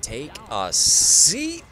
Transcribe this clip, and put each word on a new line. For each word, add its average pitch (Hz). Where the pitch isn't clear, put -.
Take 127
a 98
seat. -